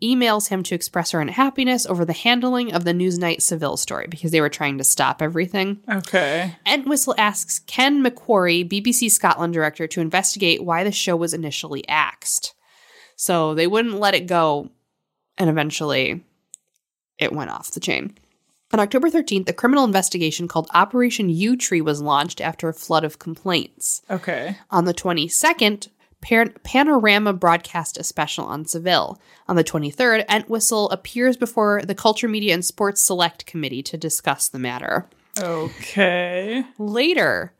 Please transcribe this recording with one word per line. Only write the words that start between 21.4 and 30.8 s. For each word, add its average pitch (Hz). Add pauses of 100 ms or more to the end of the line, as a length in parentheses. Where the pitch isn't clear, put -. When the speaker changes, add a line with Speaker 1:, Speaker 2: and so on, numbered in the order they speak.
Speaker 1:
Tree 190
was 151
launched 147
after 160
a 160
flood 160
of 151
complaints. -
Speaker 2:
Okay. 175 (140)
Speaker 1:
On 180
the 175
twenty-second, 185 (340)
Pan-, 226
Panorama 214
broadcast 175
a 165
special -
on 147
Seville. 170 (280)
On 185
the 165
twenty-third, 220
Entwistle 214